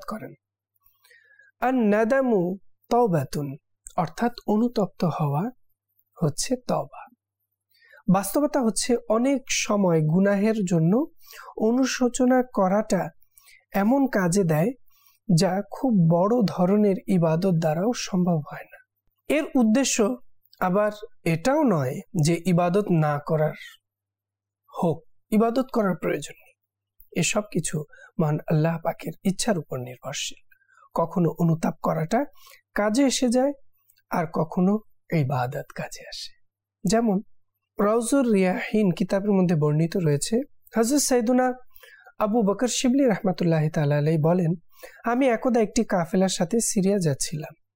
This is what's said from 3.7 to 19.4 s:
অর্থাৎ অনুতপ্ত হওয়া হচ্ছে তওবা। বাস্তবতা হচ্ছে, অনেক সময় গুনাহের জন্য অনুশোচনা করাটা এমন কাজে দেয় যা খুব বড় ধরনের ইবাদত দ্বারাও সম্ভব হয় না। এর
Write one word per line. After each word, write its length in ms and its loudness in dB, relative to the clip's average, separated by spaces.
অর্থাৎ 360 -4
অনুতপ্ত 580 -2
হওয়া 460 -2
হচ্ছে 340 -2
তওবা। 400 -6
বাস্তবতা 520 0
হচ্ছে, 360 0
অনেক 400 0
সময় 520 0
গুনাহের 540 2
জন্য 380 2
অনুশোচনা 840 2
করাটা 560 0
এমন 340 2
কাজে 380 0
দেয় 280 0
যা 360 2
খুব 220 -2
বড় 340 2
ধরনের 520 2
ইবাদত 520 2
দ্বারাও 340 -2
সম্ভব 500 -2
হয় 120 -16
না। 140 -20
এর 160 0